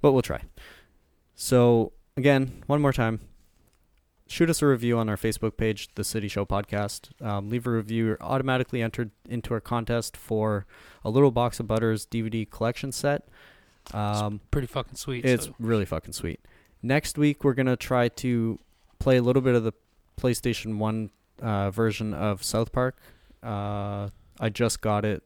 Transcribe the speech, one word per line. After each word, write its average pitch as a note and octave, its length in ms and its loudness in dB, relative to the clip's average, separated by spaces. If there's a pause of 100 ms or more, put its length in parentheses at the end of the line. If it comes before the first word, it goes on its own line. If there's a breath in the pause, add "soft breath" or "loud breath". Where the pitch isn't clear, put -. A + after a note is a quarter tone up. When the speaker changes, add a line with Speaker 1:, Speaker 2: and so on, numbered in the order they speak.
Speaker 1:
But C#3+ 120 6
we'll B2+ 100 4
try. - 200 -6 (920 loud breath)
So, A#2+ 580 4 (240)
again, C3+ 500 2
one D3 140 2
more C#3 120 4
time. A2+ 280 0 (1040)
Shoot E3 240 2
us D#3+ 100 0
a D3+ 60 4
review A#2+ 320 2
on A2+ 100 0
our G#2 80 0
Facebook A2 400 -2
page, A2 380 -2
The G#2 100 -6
City G#2+ 240 -4
Show G2+ 160 -2
Podcast. G2+ 680 -4 (140)
Um, G2+ 240 -4
leave A#2+ 180 -4
a B2 40 0
review. A2+ 360 0
You're - 160 -2
automatically B2+ 600 0
entered A2+ 280 -4 (160)
into A#2+ 280 -6
our A2 60 -2
contest A#2 580 -4
for G#2+ 480 -2 (360 loud breath)
a - 60 -4
Little C3 220 6
Box A#2+ 300 -2
of A#2 60 -4
Butters A2 380 0
D A#2 160 -6
V A2 80 -4
D A2 160 -4
collection A#2+ 480 -4
set. - 340 -2 (680 soft breath)
Um, G#2 400 -2
Speaker 2:
It's G2+ 160 -12
pretty C#3 160 0
fucking - 300 -8
sweet, B2+ 280 -8
Speaker 1:
It's B2+ 220 4
Speaker 2:
so. - 120 -16
Speaker 1:
really A2+ 280 2
fucking - 260 -6
sweet. - 280 -6 (420 soft breath)
Next C3+ 340 0
week, D3 260 2
we're C#3 120 2
gonna C3 220 2
try B2 320 0
to A#2 500 -2 (400)
play C3 180 4
a B2 60 4
little B2+ 200 4
bit B2+ 120 4
of A2+ 100 4
the A2 80 0 (480)
PlayStation A2+ 560 -2
one, G#2+ 320 -2 (320)
uh, G2+ 300 0
version G#2+ 420 0
of F#2+ 320 -2
South A2+ 260 0
Park. B2+ 280 -2 (440 soft breath)
Uh, G2+ 680 -4 (300)
I A2 100 0
just A2+ 320 0
got G#2 240 2
it G#2 200 -2